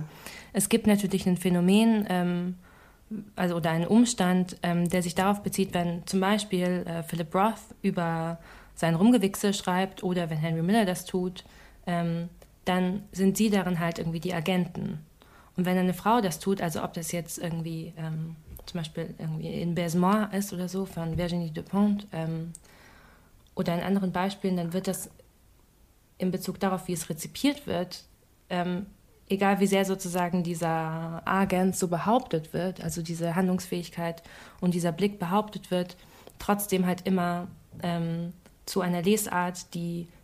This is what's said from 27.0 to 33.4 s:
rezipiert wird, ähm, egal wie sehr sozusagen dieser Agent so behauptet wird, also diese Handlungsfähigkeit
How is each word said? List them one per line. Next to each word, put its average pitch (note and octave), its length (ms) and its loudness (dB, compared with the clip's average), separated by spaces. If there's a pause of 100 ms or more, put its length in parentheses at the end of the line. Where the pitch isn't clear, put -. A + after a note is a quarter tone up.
rezipiert B3+ 580 -2
wird, F3+ 360 -4 (480)
ähm, F3+ 360 -2 (420)
egal G3 320 4
wie G3+ 60 6
sehr G3 180 4
sozusagen F3+ 580 0
dieser E3 840 -2
Agent F#3+ 520 2
so F#3 120 -2
behauptet E3+ 640 0
wird, F#3 300 -4
also E3 180 -4
diese E3 360 -4
Handlungsfähigkeit F3+ 840 -2 (380)